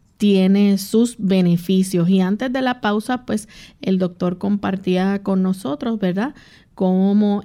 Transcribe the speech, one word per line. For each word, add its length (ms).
tiene 640
sus 400
beneficios. 880
Y 100
antes 320
de 120
la 180
pausa, 460
pues, 200
el 200
doctor 400
compartía 840
con 220
nosotros, 560
¿verdad?, 340
cómo 720